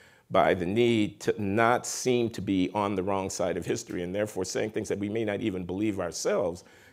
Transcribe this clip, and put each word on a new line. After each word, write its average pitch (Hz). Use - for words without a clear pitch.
by 82
the 90
need 113
to -
not 113
seem 120
to 104
be 95
on 101
the 92
wrong 95
side 90
of 87
history 113
and 90
therefore 104
saying 110
things -
that 95
we 104
may 110
not 101
even 92
believe 95
ourselves, 90